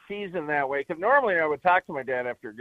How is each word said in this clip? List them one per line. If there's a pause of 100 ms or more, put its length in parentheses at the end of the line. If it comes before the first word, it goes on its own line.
season
that
way,
'cause
normally
I
would
talk
to
my
dad
after